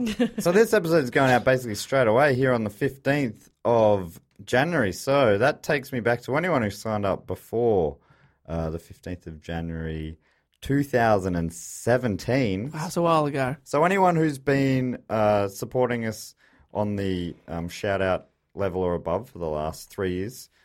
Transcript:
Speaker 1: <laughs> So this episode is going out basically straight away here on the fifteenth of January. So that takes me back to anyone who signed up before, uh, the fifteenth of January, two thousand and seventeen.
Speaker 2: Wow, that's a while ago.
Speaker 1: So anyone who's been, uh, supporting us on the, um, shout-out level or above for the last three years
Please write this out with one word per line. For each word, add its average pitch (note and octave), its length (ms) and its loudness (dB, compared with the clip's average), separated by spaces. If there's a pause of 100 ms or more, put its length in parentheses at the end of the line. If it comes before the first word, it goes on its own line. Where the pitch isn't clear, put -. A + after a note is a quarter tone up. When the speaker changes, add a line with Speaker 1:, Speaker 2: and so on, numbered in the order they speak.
(200)
Speaker 1:
<laughs> A#3 200 0
So E3+ 120 2
this A3 220 4
episode E3 300 4
is B2 60 -4
going C3+ 220 4
out B2 120 4
basically B2 320 2
straight C3 320 0
away B2+ 280 4
here C3 180 2
on A#2 100 0
the G#2+ 60 -4
fifteenth C3+ 800 -4 (140)
of G#2 560 2 (240)
January. B2+ 480 0
So C3 480 2
that C#3+ 240 0
takes C#3+ 280 -4
me B2+ 100 -4
back A#2 220 0
to B2 120 -4
anyone D#3+ 260 0
who G#2+ 80 0
signed G#2 360 -4
up F#2 200 -2
before, G#2 720 0 (500)
uh, E2 220 -4
the E2 100 -6
fifteenth - 480 -14
of D#2+ 140 -14
January, D#2+ 760 -8 (440)
two C#3 220 -2
thousand G#2+ 520 2
and E2 160 -2
seventeen. A#2 1200 -2
Speaker 2:
Wow, D#3 120 -10
that's F#3 140 -8
a F3 40 0
while E3 240 2
ago. C#3 380 -2
Speaker 1:
So D3 220 0
anyone F#3 300 4
who's D#3+ 220 0
been, C3+ 600 0 (100)
uh, G#2 380 2
supporting A#2+ 580 -2
us - 300 -10 (400)
on G#2 220 -2
the, F#2 360 -4 (140)
um, E2+ 220 -8
shout-out F#2+ 580 -2 (260)
level F#2 280 -4
or F2 120 0
above F2 360 -4
for - 100 -18
the E2+ 100 -6
last D2+ 400 -6
three F#2+ 240 -4
years G2 360 -8 (160)